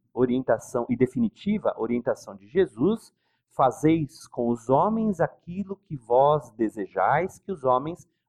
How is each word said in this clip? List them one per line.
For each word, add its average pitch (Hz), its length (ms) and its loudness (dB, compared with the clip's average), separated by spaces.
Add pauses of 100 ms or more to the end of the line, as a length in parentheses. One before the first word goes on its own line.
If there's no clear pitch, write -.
(140)
orientação 123 760 0
e 123 60 0
definitiva 120 840 0
orientação 113 560 -4
de 98 140 -20
Jesus, 175 680 -2 (380)
"Fazeis 147 760 0
com 120 240 -4
os 120 200 -2
homens 202 500 2
aquilo 185 560 -6 (100)
que 156 120 -12
vós 139 540 2
desejais 110 880 -2
que - 120 -12
os 151 140 -10
homens 131 420 -2 (220)